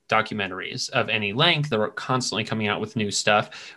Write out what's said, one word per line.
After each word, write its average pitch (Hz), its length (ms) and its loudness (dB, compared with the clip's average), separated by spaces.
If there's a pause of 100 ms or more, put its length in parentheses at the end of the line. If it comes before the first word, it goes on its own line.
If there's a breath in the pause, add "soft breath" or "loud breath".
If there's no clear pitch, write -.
documentaries 101 800 -2
of 113 180 0
any 107 240 0
length. 147 380 2
They're 107 180 2
constantly 123 560 -2
coming 110 220 -2
out 92 160 0
with - 140 -6
new 104 140 0
stuff. - 680 2